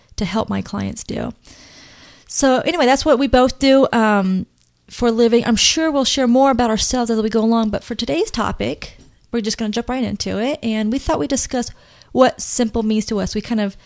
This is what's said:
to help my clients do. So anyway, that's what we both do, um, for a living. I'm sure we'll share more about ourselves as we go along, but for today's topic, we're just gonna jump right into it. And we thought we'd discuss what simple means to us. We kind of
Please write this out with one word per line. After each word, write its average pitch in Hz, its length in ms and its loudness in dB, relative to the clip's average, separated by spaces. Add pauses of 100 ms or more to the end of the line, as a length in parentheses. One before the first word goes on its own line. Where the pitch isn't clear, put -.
(160)
to - 100 -4
help 190 220 -2
my 196 140 -4
clients 196 420 -8
do. - 300 -8 (920)
So 262 320 2
anyway, 330 260 0
that's 269 200 2
what 269 140 4
we 277 80 2
both 254 320 2
do, 269 320 6
um, 202 540 2 (440)
for - 200 -2
a - 20 2
living. 233 340 4
I'm 226 100 2
sure 320 360 0
we'll 277 140 0
share 262 220 0
more 262 240 4
about 240 180 2
ourselves 226 420 -2
as 220 100 0
we 220 80 -2
go 220 140 0
along, 226 260 2
but 202 140 -6
for 233 120 -10
today's 302 360 -4
topic, 202 680 -6 (340)
we're 233 100 -4
just 214 160 -4
gonna 214 140 -4
jump 233 180 -6
right 254 140 -4
into 202 360 -6
it. 262 220 -4
And 220 300 -2
we 269 80 -2
thought 320 200 -2
we'd 277 100 -2
discuss 247 420 -2 (400)
what 254 300 2
simple 233 420 0
means 214 240 0
to 214 120 -4
us. 190 140 -4
We 214 80 -4
kind 220 200 -4
of 196 240 -4